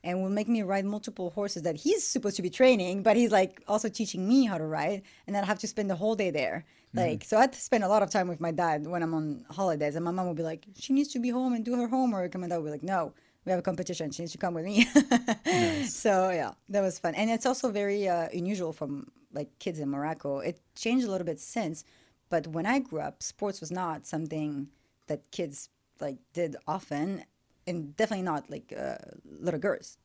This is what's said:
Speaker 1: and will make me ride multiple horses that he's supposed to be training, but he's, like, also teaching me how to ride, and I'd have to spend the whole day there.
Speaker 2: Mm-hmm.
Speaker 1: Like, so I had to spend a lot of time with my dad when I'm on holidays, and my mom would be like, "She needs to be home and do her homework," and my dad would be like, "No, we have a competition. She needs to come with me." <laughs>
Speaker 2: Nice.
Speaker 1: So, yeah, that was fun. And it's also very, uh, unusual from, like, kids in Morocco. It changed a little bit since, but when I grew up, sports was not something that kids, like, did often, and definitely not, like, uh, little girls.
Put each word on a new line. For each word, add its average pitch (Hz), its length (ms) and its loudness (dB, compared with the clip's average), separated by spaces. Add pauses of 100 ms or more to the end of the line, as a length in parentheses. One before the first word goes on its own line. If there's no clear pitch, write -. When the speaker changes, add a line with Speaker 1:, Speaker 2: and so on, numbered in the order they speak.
Speaker 1:
and 180 160 -2
will 190 80 -2
make 208 200 0
me 226 120 2
ride 196 220 0
multiple 202 460 -4
horses 196 340 -4
that 165 140 0
he's 370 280 2
supposed 208 300 -2
to - 60 -4
be 180 80 -2
training, 196 540 4
but 214 120 8
he's, 240 160 6
like, 190 380 4
also 214 180 2
teaching 190 400 -2
me 262 160 6
how 202 140 0
to 156 80 -2
ride, 160 360 -2 (240)
and 202 120 -2
I'd 196 80 2
have 208 140 0
to 214 80 -6
spend 208 220 -2
the 190 60 0
whole 214 180 0
day 202 160 0
there. 147 360 -2 (240)
Speaker 2:
Mm-hmm. 117 100 -4
Speaker 1:
Like, - 240 0
so - 140 2
I 226 40 8
had 262 120 6
to - 80 -12
spend 214 240 2
a - 20 2
lot 208 160 6
of 180 60 -2
time 185 180 2
with 165 140 -6
my 170 100 -2
dad 156 340 2
when 175 160 -2
I'm 165 120 0
on 151 360 -2
holidays, 151 460 0
and 165 80 -2
my 170 80 -2
mom 185 160 -2
would 170 80 -2
be 165 80 -2
like, 160 220 -6 (120)
"She - 140 -4
needs 277 220 4
to 254 60 -2
be 240 100 0
home 254 240 2
and 226 100 0
do 240 140 -2
her 240 100 0
homework," 220 480 0
and 185 60 -4
my 175 80 -6
dad 175 80 0
would 156 80 -2
be 151 60 -4
like, 147 120 -6
"No, 175 300 0 (320)
we 180 80 0
have 180 60 2
a - 20 -4
competition. 175 500 -4
She 170 120 -8
needs 165 100 -8
to - 40 -14
come 180 160 -2
with 165 120 -4
me." 208 260 4
<laughs> 277 60 8 (480)
Speaker 2:
Nice. 330 500 2
Speaker 1:
So, 190 360 4
yeah, 151 200 0 (160)
that 196 140 2
was 185 180 0
fun. 165 160 -2
And 220 140 0
it's 226 160 0
also 262 260 0
very, 202 380 0
uh, 170 240 0
unusual 180 400 -2
from, 143 340 -6 (240)
like, - 280 -8
kids 165 200 -6
in 143 100 -2
Morocco. 143 500 -4
It 165 200 -4 (160)
changed 240 320 0
a 196 40 -2
little 185 140 -2
bit 165 140 -4
since, 165 460 -6 (440)
but 165 180 0
when 165 180 -4
I 254 140 2
grew 208 200 -4
up, 147 240 -8
sports - 380 -6
was 156 100 -8
not 175 340 -4
something 151 600 -4 (400)
that - 240 -6
kids, 147 380 -6 (320)
like, 139 160 -6 (160)
did 165 240 -2 (100)
often, 151 560 -4 (420)
and 156 300 -6
definitely 214 280 0
not, 151 260 -4
like, - 280 -12
uh, 131 200 -6 (280)
little 143 340 -4
girls. - 460 -2